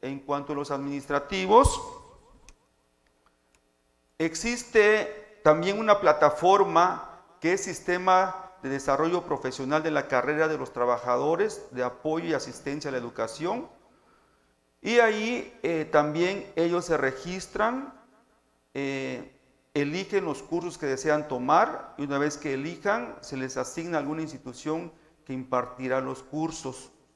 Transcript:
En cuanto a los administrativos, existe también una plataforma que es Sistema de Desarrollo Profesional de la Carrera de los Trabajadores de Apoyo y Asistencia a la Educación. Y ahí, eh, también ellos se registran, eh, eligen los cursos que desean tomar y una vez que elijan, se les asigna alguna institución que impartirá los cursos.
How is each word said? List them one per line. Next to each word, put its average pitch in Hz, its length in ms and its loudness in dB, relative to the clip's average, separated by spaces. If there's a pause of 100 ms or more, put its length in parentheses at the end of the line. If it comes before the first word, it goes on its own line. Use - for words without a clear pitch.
En 139 180 -8
cuanto 143 340 -4
a - 20 -2
los 143 160 -4
administrativos, 143 1080 2 (2500)
existe 214 1300 2
también 170 360 4
una 208 220 4
plataforma 175 1000 4 (360)
que 170 140 2
es 196 100 -2
Sistema 185 920 0 (100)
de 135 60 -4
Desarrollo 147 560 0
Profesional 139 580 -2
de 160 80 -2
la 139 160 0
Carrera 143 400 2
de 156 100 -2
los 131 160 -8
Trabajadores 127 960 0
de 127 140 -4
Apoyo 156 460 -4
y 160 40 0
Asistencia 143 560 -6
a - 20 -6
la 131 60 -4
Educación. 139 720 -6 (1120)
Y 233 180 4
ahí, 220 640 0
eh, 160 300 -2
también 156 640 0
ellos 170 300 0
se 160 120 0
registran, 190 960 -4 (800)
eh, 135 600 -6 (420)
eligen 180 500 0
los 143 160 -4
cursos 170 380 -6
que 151 80 -4
desean 151 400 0
tomar 151 720 0
y 143 60 -4
una 139 120 -2
vez 147 200 0
que 139 180 -4
elijan, 160 680 -4
se - 160 -10
les 131 200 -6
asigna 165 420 -4
alguna 151 240 -4
institución 156 680 -8 (340)
que 135 80 -8
impartirá 127 680 -2
los 131 220 -8
cursos. 156 680 -8 (240)